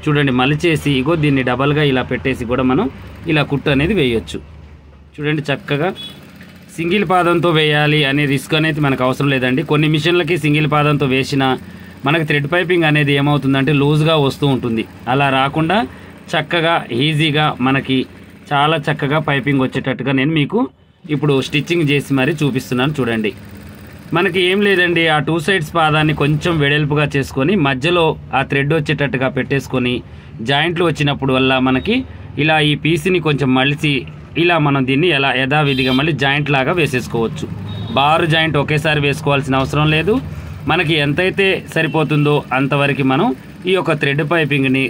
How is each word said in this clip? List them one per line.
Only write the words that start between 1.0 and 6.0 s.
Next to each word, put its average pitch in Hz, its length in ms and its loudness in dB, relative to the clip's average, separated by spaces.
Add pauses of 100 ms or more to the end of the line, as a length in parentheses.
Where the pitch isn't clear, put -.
ఇగో 147 120 0 (100)
దీన్ని 139 260 2
డబల్గా 143 420 0
ఇలా 127 180 2
పెట్టేసి 127 400 -2
కూడా 127 220 0
మనం 175 140 2 (460)
ఇలా 151 200 2
కుట్టు 147 220 -2
అనేది 147 260 2
వేయొచ్చు. 117 380 -2 (800)
చూడండి 151 340 -2
చక్కగా 143 400 -2 (880)